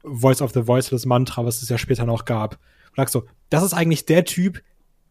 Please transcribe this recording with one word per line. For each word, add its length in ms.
Voice 400
of 100
the 140
Voiceless 400
Mantra, 380
was 180
es 60
ja 100
später 260
noch 200
gab. 340
Und 60
sagst 160
so, 140
das 140
ist 100
eigentlich 340
der 180
Typ, 380